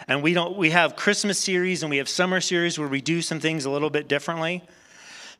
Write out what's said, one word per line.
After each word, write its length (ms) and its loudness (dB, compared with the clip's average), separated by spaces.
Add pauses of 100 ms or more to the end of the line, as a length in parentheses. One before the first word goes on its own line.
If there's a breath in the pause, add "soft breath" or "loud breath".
and 140 0
we 100 4
don't, 240 0
we 140 2
have 260 4
Christmas 420 0
series 440 0
and 80 -4
we 80 2
have 100 -2
summer 320 0
series 380 0
where 100 -4
we 140 -2
do 180 0
some 180 -4
things 280 -2
a 40 -2
little 200 0
bit 180 -2
differently. 540 -2 (760 loud breath)